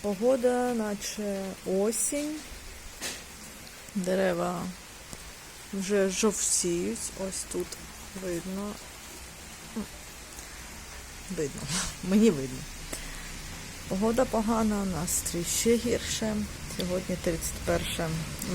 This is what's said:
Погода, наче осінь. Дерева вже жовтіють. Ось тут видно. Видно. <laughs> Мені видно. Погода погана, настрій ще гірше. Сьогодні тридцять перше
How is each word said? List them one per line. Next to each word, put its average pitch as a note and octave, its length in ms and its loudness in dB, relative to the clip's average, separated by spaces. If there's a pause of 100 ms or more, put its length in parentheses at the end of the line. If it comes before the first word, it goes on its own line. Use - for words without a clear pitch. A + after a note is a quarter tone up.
Погода, B3 720 4
наче G#3 720 -2 (200)
осінь. A#3 720 2 (1600)
Дерева F3+ 680 2 (1120)
вже G3 360 4
жовтіють. F#3+ 1000 2 (160)
Ось - 240 -4
тут F3+ 160 -2 (560)
видно. F#3+ 480 -2 (2750)
Видно. C#3+ 240 -2 (200)
<laughs> - 220 -4
Мені G#3 260 10
видно. C3+ 300 2 (1300)
Погода A3+ 380 4
погана, G#3+ 600 4
настрій E3+ 600 0 (140)
ще A#3 180 8
гірше. A3+ 580 0 (420)
Сьогодні F#3 460 0
тридцять - 420 0
перше E3+ 440 2 (460)